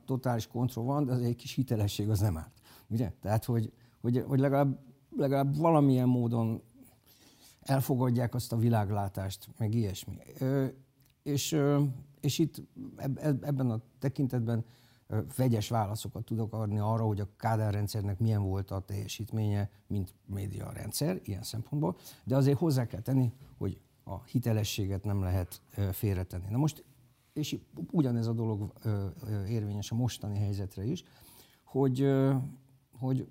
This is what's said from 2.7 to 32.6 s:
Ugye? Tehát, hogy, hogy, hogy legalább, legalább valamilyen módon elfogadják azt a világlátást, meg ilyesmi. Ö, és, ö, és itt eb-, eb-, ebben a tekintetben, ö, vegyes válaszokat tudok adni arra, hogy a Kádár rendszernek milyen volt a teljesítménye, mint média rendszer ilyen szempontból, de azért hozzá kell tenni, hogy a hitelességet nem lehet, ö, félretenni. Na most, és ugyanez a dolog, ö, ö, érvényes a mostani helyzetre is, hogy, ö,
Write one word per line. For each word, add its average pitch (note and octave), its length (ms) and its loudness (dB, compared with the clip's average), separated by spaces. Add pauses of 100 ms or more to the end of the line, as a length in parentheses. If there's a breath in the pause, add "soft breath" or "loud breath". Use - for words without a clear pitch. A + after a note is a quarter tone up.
Ugye? A#2 240 -2 (100)
Tehát, G#2+ 240 0
hogy, A#2 260 0 (300 soft breath)
hogy, A#2+ 260 2
hogy C3+ 120 2
legalább, C#3 400 4 (380)
legalább C#3 400 2
valamilyen C#3+ 500 6
módon A#2 540 2 (1000 loud breath)
elfogadják B2+ 720 2
azt - 180 -6
a A#2 40 0
világlátást, G#2 1000 0
meg G#2+ 160 -2
ilyesmi. G2+ 440 -4 (220)
Ö, C3+ 260 0 (580)
és, C#3+ 280 -2
ö, C#3+ 320 4 (380)
és - 180 0
itt D#3+ 220 0 (340)
eb-, C3+ 260 -4
eb-, D3 220 0
ebben C3+ 280 0
a A2 80 -2 (200)
tekintetben, B2 680 0 (420 soft breath)
ö, A2 120 0 (160)
vegyes A#2 340 2
válaszokat A2 540 -2
tudok A2+ 300 -4
adni G#2+ 260 -2
arra, A2+ 260 2
hogy G#2 140 0
a G2 80 -4 (100)
Kádár A2 360 0
rendszernek G2+ 460 -2
milyen A2 240 2
volt F#2+ 280 -2
a G2 80 -4
teljesítménye, G2+ 880 -2 (180 soft breath)
mint G2+ 260 -4 (120)
média G2 460 -6
rendszer D3 520 -4
ilyen G2 200 -6
szempontból, D3 520 -4 (280 loud breath)
de B2 120 0
azért C#3 220 6
hozzá C3 280 2
kell - 160 -8
tenni, B2+ 320 2 (240 loud breath)
hogy G2 220 -4 (240)
a F#2+ 200 -10
hitelességet G#2 800 0
nem G2+ 180 0
lehet, F#2 400 -2 (140)
ö, G2+ 160 0
félretenni. F#2 580 -4
Na A2 80 -2
most, D3+ 260 0 (500)
és D3+ 260 -4 (320)
ugyanez A#2+ 360 2
a A#2 60 0
dolog, A2 380 -2 (120)
ö, G2+ 220 -2 (200)
ö, G#2 200 -4
érvényes G#2 460 -4
a A2+ 40 -2
mostani A2+ 420 -2
helyzetre G2 460 -2
is, D#3+ 200 -4 (600 loud breath)
hogy, C3+ 380 2
ö, C3+ 320 4 (580)